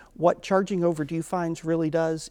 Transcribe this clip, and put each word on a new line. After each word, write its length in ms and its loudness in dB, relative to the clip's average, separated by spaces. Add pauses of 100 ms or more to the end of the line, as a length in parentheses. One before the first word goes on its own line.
(160)
what 260 2
charging 420 0
overdue 380 -2
fines 420 -4
really 260 0
does 400 0